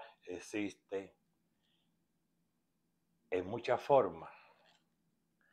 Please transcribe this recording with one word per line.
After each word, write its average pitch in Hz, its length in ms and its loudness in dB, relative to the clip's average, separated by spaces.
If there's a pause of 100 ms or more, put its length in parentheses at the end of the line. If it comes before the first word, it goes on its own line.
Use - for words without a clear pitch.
(240)
existe 98 960 -8 (2000)
en 90 160 0
muchas 117 360 -2
formas. 92 500 4 (1200)